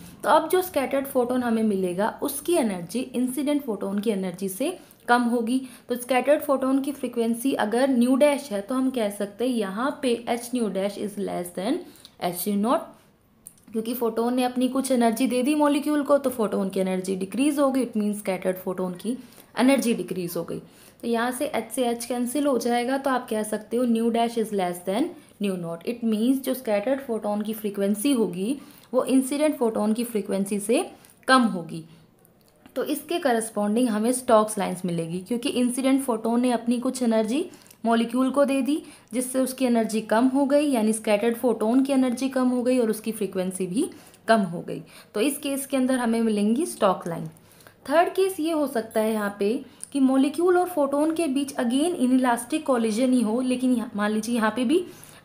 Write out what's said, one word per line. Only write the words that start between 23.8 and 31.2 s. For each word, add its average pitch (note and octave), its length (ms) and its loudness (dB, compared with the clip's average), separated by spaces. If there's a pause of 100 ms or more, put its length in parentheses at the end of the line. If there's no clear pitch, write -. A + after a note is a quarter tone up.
nu A3+ 260 2
dash A#3 280 0
is G#3+ 140 -2
less F3+ 340 -2
than A#3+ 220 0 (320)
nu F#3+ 180 -2
naught। E3+ 260 -8
It A#3+ 200 -6
means A3+ 400 2
जो C4 80 -2
स्कैटर्ड B3+ 480 -2
फोटोन G#3 400 -4
की G#3+ 120 -4
फ्रीक्वेंसी G#3 600 0
होगी G#3 440 0 (360)
वो B3+ 120 2
इंसिडेंट C#4+ 520 2
फोटोन A3 360 0
की A#3 120 -2
फ्रीक्वेंसी G3 540 -2
से C4 260 2 (420)